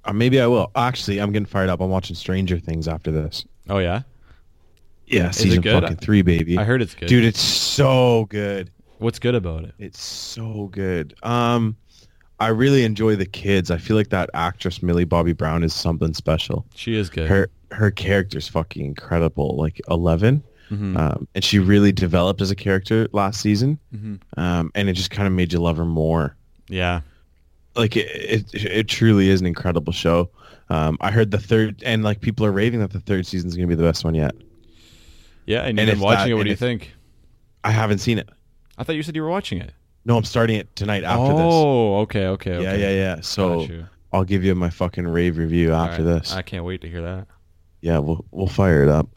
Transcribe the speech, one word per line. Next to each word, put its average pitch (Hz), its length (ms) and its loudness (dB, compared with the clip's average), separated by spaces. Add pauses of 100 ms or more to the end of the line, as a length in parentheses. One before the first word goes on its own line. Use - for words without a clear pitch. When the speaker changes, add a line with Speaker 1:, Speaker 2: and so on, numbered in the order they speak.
Speaker 1:
Uh, 98 100 -4
maybe 127 280 4
I 117 60 4
will. 117 280 2
Actually, 120 440 -2
I'm 101 120 -2
getting 104 140 -2
fired 95 240 0
up. 87 120 0
I'm 92 80 -2
watching 92 260 -4
Stranger 92 420 -2
Things 80 300 -6
after 80 240 -6
this. 78 340 -4 (240)
Speaker 2:
Oh, 101 80 -2
yeah? 92 240 -2 (1040)
Speaker 1:
Yeah, 87 240 0
Speaker 2:
Is 95 80 -6
it 110 60 0
Speaker 1:
season 90 180 4
Speaker 2:
good? 107 220 4
Speaker 1:
fucking 82 140 -2
three, 104 240 4
baby. 85 360 4
Speaker 2:
I 104 60 0
heard 123 180 2
it's 95 140 -6
good. 85 140 -8
Speaker 1:
Dude, 120 160 6
it's 110 160 0
so 127 880 2
good. 101 420 -6 (280)
Speaker 2:
What's 113 200 -4
good 123 160 0
about 82 300 -4
it? - 120 -18
Speaker 1:
It's - 240 -18
so 110 720 -10
good. 92 420 -4 (100)
Um, 117 520 0 (640)
I 110 80 0
really 127 380 4
enjoy 110 320 2
the 95 80 -2
kids. 95 460 0
I 85 60 0
feel - 180 -2
like 107 140 2
that 92 240 -2
actress, 85 500 -4
Millie 87 220 2
Bobby 85 280 2
Brown, 80 300 -2
is 80 100 0
something 82 400 -2
special. - 520 -4 (100)
Speaker 2:
She 117 200 -6
is 101 140 -2
good. 80 180 -4
Speaker 1:
Her, 98 220 2 (220)
her 107 200 2
character's 95 560 -2
fucking 80 380 -6
incredible. 71 720 -2
Like, 78 220 -2 (100)
Eleven. 85 540 2 (280)
Speaker 2:
Mm-hmm. 101 260 -4
Speaker 1:
Um, 76 380 -2
and 98 80 -4
she 104 160 4
really 101 320 6
developed 92 500 0
as 98 100 0
a 98 40 -2
character 101 560 0
last 101 300 -2
season. 120 380 2 (140)
Speaker 2:
Mm-hmm. 107 220 -12 (240)
Speaker 1:
Um, 85 360 0
and 101 140 0
it 92 40 0
just 90 160 -4
kinda 101 220 0
made 90 200 0
you 87 80 0
love 85 180 0
her 82 80 -2
more. 80 500 0 (320)
Speaker 2:
Yeah. 90 340 -2 (720)
Speaker 1:
Like, 113 220 2
it, 82 100 0 (460)
it, 104 120 -6
it 101 220 0
truly 101 420 4
is 95 120 4
an 92 60 -2
incredible 82 460 -2
show. 85 360 2 (400)
Um, 78 320 0
I 95 80 -2
heard 107 220 2
the 104 80 0
third, 110 440 0
and, 113 200 0
like, 107 180 -2
people 110 240 -2
are 104 60 2
raving 113 300 0
that 92 100 -4
the 98 80 -8
third 92 260 -2
season's 87 300 -6
gonna 90 120 -2
be 85 80 2
the 80 80 0
best 82 200 0
one 82 100 0
yet. 78 220 0 (1080)
Speaker 2:
Yeah, 113 160 -4
and - 80 -6
you've 107 100 -2
Speaker 1:
And 110 80 2
Speaker 2:
been - 20 4
Speaker 1:
if 101 100 2
Speaker 2:
watching 98 260 2
Speaker 1:
that, 123 60 0
Speaker 2:
it. - 40 0
What 107 60 0
Speaker 1:
and 101 40 0
Speaker 2:
do 104 40 -2
you 101 40 0
Speaker 1:
if 98 60 -6
Speaker 2:
think? 120 340 -6 (720)
Speaker 1:
I 107 80 0
haven't 110 280 2
seen 113 200 0
it. - 100 -10 (480)
Speaker 2:
I 123 60 -8
thought 156 120 -4
you 151 80 -6
said 156 120 -10
you 156 80 -6
were 156 60 -4
watching 180 300 -6
it. 64 120 -14 (340)
Speaker 1:
No, 120 120 2
I'm 123 60 0
starting 113 340 0
it - 180 -10
tonight 101 280 -4
after 120 300 2
this. 160 80 2
Speaker 2:
Oh, 139 600 4
okay, 101 260 -2
okay, 95 240 -4 (100)
Speaker 1:
Yeah, 92 80 -4
Speaker 2:
okay. 101 120 0
Speaker 1:
yeah, 95 340 0
yeah. 80 60 -12
So 90 400 0
Speaker 2:
Got 78 80 -6
you. 82 160 -12 (280)
Speaker 1:
I'll 95 100 4
give 92 200 0
you 95 120 4
my 87 140 0
fucking 87 380 -4
rave 85 300 0
review 82 360 2
Speaker 2:
All 82 120 2
Speaker 1:
after 85 180 -4
Speaker 2:
right. 85 160 2
Speaker 1:
this. - 140 -8
Speaker 2:
I 92 100 -6
can't 87 220 -10
wait 90 160 -10
to 85 80 -14
hear 85 120 -10
that. 90 260 -10 (540)
Speaker 1:
Yeah, 82 180 2
we'll, 78 320 -2
we'll 92 160 -4
fire 87 360 4
it 71 60 6
up. 76 280 2